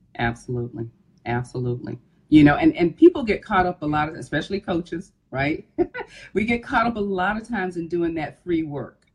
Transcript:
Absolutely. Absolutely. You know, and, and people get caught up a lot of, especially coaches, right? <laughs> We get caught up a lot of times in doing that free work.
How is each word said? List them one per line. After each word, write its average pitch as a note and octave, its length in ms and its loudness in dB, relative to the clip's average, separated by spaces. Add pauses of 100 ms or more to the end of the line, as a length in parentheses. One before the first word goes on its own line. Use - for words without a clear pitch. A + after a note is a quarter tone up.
(180)
Absolutely. A#2+ 680 -6 (400)
Absolutely. B2 760 -6 (320)
You D3+ 140 8
know, D3 120 6
and, D#3 200 4
and E3+ 200 0
people E4 260 8
get G#3+ 200 -2
caught F#3 240 2
up F3+ 160 -4
a D3+ 40 -4
lot D3+ 220 0
of, D#3+ 60 -12
especially E3+ 460 -6
coaches, E3+ 520 -6 (180)
right? C#3 360 -4 (120)
<laughs> E4+ 80 2 (480)
We G#3+ 120 0
get A#3+ 160 0
caught A#3 240 0
up A#3 100 -4
a G#3 40 -4
lot G3+ 400 -2
of A3 80 -12
times F#3 300 -4
in E3 100 -6
doing E3+ 260 -2
that D3 300 -8
free E3 200 0
work. C#3+ 500 -10